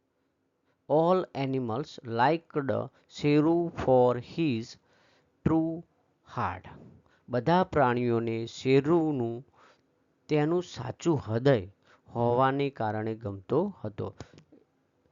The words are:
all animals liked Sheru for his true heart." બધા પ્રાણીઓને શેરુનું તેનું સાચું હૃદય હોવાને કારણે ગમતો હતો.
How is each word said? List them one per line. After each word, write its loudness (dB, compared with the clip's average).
all 0
animals -6
liked 0
Sheru 2
for 4
his -2
true 0
heart." -6
બધા 2
પ્રાણીઓને 0
શેરુનું 0
તેનું 2
સાચું -4
હૃદય 2
હોવાને 2
કારણે -4
ગમતો -4
હતો. -10